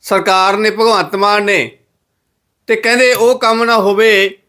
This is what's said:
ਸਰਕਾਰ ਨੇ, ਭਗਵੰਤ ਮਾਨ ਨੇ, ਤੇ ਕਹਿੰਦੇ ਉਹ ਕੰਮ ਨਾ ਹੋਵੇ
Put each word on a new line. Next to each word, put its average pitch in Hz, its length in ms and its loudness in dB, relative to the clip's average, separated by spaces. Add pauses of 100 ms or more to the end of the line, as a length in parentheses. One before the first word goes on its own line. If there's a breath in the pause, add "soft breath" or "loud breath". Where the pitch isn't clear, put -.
ਸਰਕਾਰ 190 560 0
ਨੇ, 214 120 0
ਭਗਵੰਤ 214 460 -2
ਮਾਨ 208 280 0
ਨੇ, 175 340 -2 (880)
ਤੇ 226 80 0
ਕਹਿੰਦੇ 247 380 0
ਉਹ 240 260 0
ਕੰਮ 226 240 0
ਨਾ 233 140 0
ਹੋਵੇ 202 600 0 (120)